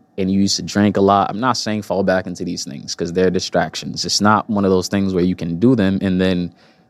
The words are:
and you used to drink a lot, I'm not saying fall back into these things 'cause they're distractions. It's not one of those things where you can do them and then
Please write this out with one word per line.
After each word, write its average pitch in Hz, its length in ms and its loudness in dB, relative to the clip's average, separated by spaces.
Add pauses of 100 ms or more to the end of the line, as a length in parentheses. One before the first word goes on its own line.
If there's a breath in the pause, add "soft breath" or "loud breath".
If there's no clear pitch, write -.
(180)
and 95 140 0
you 95 80 2
used 98 180 0
to - 40 -6
drink 101 340 2
a 101 60 2
lot, 98 280 4
I'm 101 100 -8
not 123 180 0
saying 107 240 -4
fall 98 220 -2
back 92 240 0
into 90 180 -8
these 87 180 -6
things - 320 -12
'cause 85 160 -6
they're 92 200 2
distractions. 85 720 -4
It's - 160 -2
not 104 280 2
one 101 140 0
of 95 80 4
those 92 160 0
things 98 260 -2
where 90 100 0
you 92 120 0
can 85 240 -6
do 123 160 4
them 98 260 2
and 92 200 0
then 90 320 0 (360 soft breath)